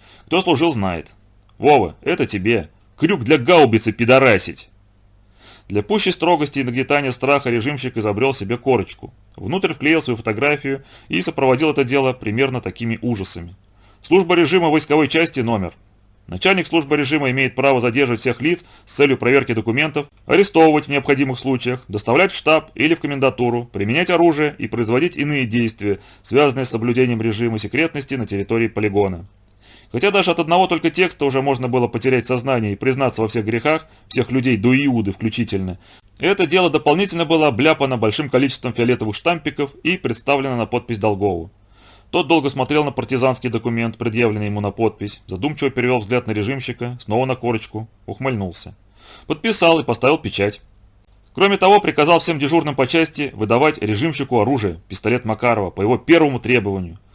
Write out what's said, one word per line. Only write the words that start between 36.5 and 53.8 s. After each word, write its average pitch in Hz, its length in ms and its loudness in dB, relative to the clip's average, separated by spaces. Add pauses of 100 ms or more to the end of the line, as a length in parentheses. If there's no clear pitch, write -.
дополнительно 165 560 0
было 156 220 2
обляпано 139 500 0
большим 113 320 -2
количеством 131 440 -2
фиолетовых 117 420 0
штампиков 151 680 -4
и 180 140 -2
представлено 135 600 -2
на 113 100 -2
подпись 120 320 -6
Долгову. 98 520 -2 (600)
Тот 165 160 0
долго 143 240 2
смотрел 147 340 0
на 143 60 -4
партизанский 127 600 -2
документ, 117 460 -4
предъявленный 110 500 -2
ему 104 140 -4
на 101 100 -2
подпись, 107 560 -4
задумчиво 135 440 -4
перевёл 123 300 0
взгляд 120 260 -2
на 110 60 -4
режимщика, 120 680 -6
снова 113 260 -2
на 123 100 -2
корочку, 110 520 -6 (180)
ухмыльнулся. 101 680 -8 (520)
Подписал 165 520 2
и - 60 -2
поставил 131 340 2
печать. 101 420 -4 (720)
Кроме 196 220 2
того, 196 240 6
приказал 160 380 4
всем 151 200 -2
дежурным 143 360 0
по 135 120 2
части 156 480 -2
выдавать 117 440 2
режимщику 120 600 -2